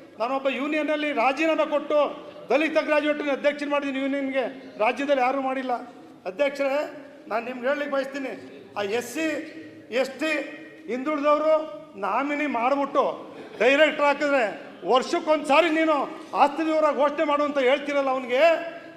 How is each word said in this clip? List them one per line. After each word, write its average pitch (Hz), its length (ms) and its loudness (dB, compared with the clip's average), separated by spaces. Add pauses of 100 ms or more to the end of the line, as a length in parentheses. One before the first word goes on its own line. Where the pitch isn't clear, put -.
(180)
ನಾನೊಬ್ಬ 262 300 0
ಯೂನಿಯನ್ನಲ್ಲಿ 294 640 -2
ರಾಜೀನಾಮೆ 285 540 2
ಕೊಟ್ಟು 294 320 0 (520)
ದಲಿತ 311 300 2
ಗ್ರಾಜ್ಯುಯೇಟ್ನ 294 500 0
ಅಧ್ಯಕ್ಷರು 285 400 0
ಮಾಡಿದ್ದೀನಿ 277 280 -2
ಯೂನಿಯನ್ಗೆ, 269 800 -4
ರಾಜ್ಯದಲ್ಲಿ 254 440 2
ಯಾರೂ 269 180 0
ಮಾಡಿಲ್ಲ. 262 320 -4 (540)
ಅಧ್ಯಕ್ಷರೇ, 277 800 -2 (220)
ನಾನು 226 160 -4
ನಿಮ್ಗೆ 247 240 -6
ಹೇಳಲಿಕ್ಕೆ 285 280 -2
ಬಯಸ್ತೀನಿ, 269 680 -8 (140)
ಆ 208 40 -2
ಎಸ್ 226 320 -4
ಸಿ, 320 120 -2 (680)
ಎಸ್ - 260 -2
ಟಿ 311 120 0 (560)
ಹಿಂದುಳಿದವರು 302 960 0 (160)
ನಾಮಿನಿ 277 460 -2
ಮಾಡಿಬಿಟ್ಟು 262 880 0 (240)
ಡೈರೆಕ್ಟರ್ 285 460 4
ಹಾಕಿದ್ರೆ 277 680 0 (140)
ವರ್ಷಕ್ಕೊಂದು 311 580 2
ಸಾರಿ 320 240 6
ನೀನು 311 260 2 (400)
ಆಸ್ತಿ 277 260 4
ವಿವರ 311 340 2
ಘೋಷಣೆ 294 280 2
ಮಾಡು 294 200 2
ಅಂತ 285 140 0
ಹೇಳ್ತಿರಲ್ಲ 277 520 2
ಅವನಿಗೆ, 262 320 2 (540)